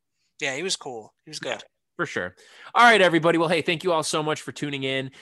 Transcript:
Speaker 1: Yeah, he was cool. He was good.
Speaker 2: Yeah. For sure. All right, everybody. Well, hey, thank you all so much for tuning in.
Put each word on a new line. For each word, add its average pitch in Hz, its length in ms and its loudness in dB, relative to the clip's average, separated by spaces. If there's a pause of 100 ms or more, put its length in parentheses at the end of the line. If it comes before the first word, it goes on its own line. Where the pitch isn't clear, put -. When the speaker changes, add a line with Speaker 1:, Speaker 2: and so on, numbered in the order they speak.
(400)
Speaker 1:
Yeah, 139 140 -4
he 147 80 -8
was 185 140 -4
cool. 117 360 -14 (120)
He 156 60 -20
was 151 100 -14
good. 131 100 -8
Speaker 2:
Yeah. 113 80 -6 (380)
For 170 100 -4
sure. 104 280 -6 (400)
All 233 100 6
right, 220 180 8
everybody. 170 340 4
Well, 165 140 0
hey, 170 100 0
thank 170 240 -4
you 180 80 2
all 156 100 2
so 160 200 -2
much 151 180 -4
for 135 120 -14
tuning 143 320 -6
in. 135 260 -4 (120)